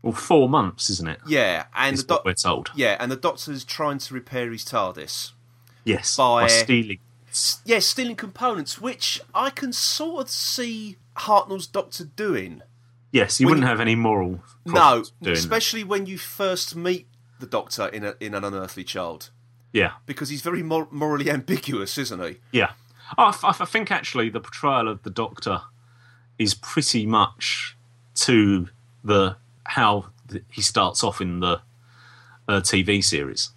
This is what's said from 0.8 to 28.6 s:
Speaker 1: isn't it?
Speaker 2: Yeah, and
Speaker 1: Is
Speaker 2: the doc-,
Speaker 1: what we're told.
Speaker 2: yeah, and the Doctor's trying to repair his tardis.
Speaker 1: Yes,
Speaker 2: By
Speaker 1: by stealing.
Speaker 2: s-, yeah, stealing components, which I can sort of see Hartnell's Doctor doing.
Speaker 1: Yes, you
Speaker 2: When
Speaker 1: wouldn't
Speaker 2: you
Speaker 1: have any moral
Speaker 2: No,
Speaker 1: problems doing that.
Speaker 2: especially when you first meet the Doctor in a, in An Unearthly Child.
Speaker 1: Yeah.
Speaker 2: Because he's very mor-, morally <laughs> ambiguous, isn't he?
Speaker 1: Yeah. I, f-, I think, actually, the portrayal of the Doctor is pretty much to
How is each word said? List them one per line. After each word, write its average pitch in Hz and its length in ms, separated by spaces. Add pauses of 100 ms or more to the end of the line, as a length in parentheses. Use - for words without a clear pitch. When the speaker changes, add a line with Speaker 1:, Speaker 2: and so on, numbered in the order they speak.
Speaker 1:
isn't 85 180
it? - 180
Speaker 2:
Yeah, 110 480
and 135 200
Speaker 1:
Is 135 80
Speaker 2:
the 127 60
doc-, 165 120
Speaker 1:
what - 60
we're 92 80
told. - 420
Speaker 2:
yeah, 113 240
and 123 100
the 131 60
Doctor's 139 480
trying 143 360
to - 140
repair 123 380
his 113 140
tardis. 92 680 (540)
Speaker 1:
Yes, - 320
Speaker 2:
By 120 260
Speaker 1:
by 117 40
stealing. 113 520 (300)
Speaker 2:
s-, - 340
yeah, 226 160
stealing 240 380
components, 202 640
which - 400 (120)
I 269 180
can 262 200
sort 311 540
of - 40
see 220 680 (200)
Hartnell's 196 500
Doctor 185 360
doing. 139 580 (500)
Speaker 1:
Yes, 107 280
you 131 60
Speaker 2:
When 170 100
Speaker 1:
wouldn't 131 100
Speaker 2:
you 127 40
Speaker 1:
have 110 120
any 113 140
moral 98 460 (240)
Speaker 2:
No, 170 80
Speaker 1:
problems 135 380 (100)
doing 170 140
that. 165 40
Speaker 2:
especially 220 440
when 196 240
you 190 100
first 185 580
meet 180 320 (320)
the 131 60
Doctor 107 420
in 104 180
a, 104 140
in 104 140
An 98 100
Unearthly 95 420
Child. 85 440 (440)
Speaker 1:
Yeah. 92 200 (120)
Speaker 2:
Because 139 240
he's 143 120
very 170 220
mor-, 160 280
morally 147 380
<laughs> - 0
ambiguous, 143 680
isn't 117 260
he? 82 140 (140)
Speaker 1:
Yeah. 117 200 (460)
I, 220 120
f-, - 140
I 185 220
think, 220 260
actually, 127 380
the 110 100
portrayal 127 480
of 104 160
the 107 60
Doctor 107 520 (800)
is 107 140
pretty - 520
much - 680 (400)
to 101 540 (340)